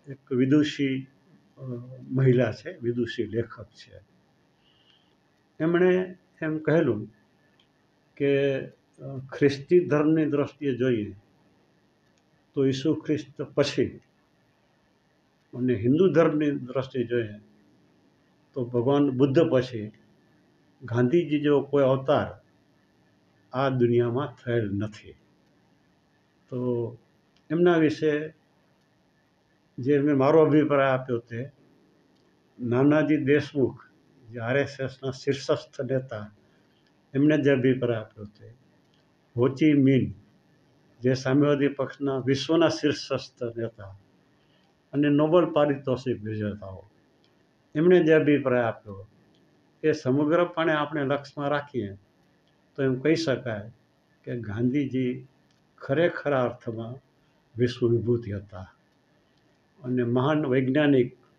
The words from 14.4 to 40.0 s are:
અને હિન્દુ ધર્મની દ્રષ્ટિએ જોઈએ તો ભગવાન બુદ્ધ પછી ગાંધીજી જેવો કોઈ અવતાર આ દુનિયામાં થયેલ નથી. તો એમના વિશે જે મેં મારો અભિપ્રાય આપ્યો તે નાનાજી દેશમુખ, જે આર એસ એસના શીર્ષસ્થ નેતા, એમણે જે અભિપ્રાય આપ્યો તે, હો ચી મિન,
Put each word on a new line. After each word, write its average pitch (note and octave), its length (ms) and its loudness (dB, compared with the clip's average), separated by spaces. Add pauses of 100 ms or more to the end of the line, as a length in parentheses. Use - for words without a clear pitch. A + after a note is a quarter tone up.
અને B2 200 0
હિન્દુ C3 340 2
ધર્મની D3+ 440 2
દ્રષ્ટિએ B2+ 520 -6
જોઈએ A2+ 260 -4 (1200)
તો B2+ 120 -6
ભગવાન C3 440 0
બુદ્ધ C3 300 2
પછી B2 520 0 (920)
ગાંધીજી C#3+ 560 0
જેવો C#3+ 220 2
કોઈ C#3 220 0
અવતાર C3 600 0 (1120)
આ C3+ 160 0
દુનિયામાં A#2+ 680 0 (100)
થયેલ A#2 260 -2
નથી. G2+ 400 -8 (1400)
તો A#2+ 480 -4 (540)
એમના F3 260 4
વિશે D#3 560 0 (1500)
જે C#3 200 2
મેં C#3+ 180 2
મારો D#3 280 6
અભિપ્રાય C#3+ 460 2
આપ્યો C3 260 -2
તે A#2+ 340 -12 (1080)
નાનાજી C#3+ 580 2
દેશમુખ, C#3 680 0 (460)
જે A#2+ 80 -12
આર A#2+ 180 -2
એસ C3 220 -2
એસના C3 320 -8
શીર્ષસ્થ - 680 -4
નેતા, B2 500 -6 (800)
એમણે D3 240 2
જે C#3 140 2
અભિપ્રાય B2+ 480 0
આપ્યો G#2+ 260 -14
તે, G#2+ 280 -20 (840)
હો B2 100 4
ચી D3 260 2
મિન, C3+ 400 4 (880)